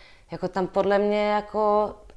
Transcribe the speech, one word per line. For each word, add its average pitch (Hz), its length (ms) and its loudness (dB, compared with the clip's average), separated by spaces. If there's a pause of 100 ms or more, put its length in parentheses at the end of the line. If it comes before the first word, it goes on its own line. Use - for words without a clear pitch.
(320)
Jako 170 160 -6
tam 185 200 -4
podle 196 320 0
mě 208 300 0
jako 208 680 0 (220)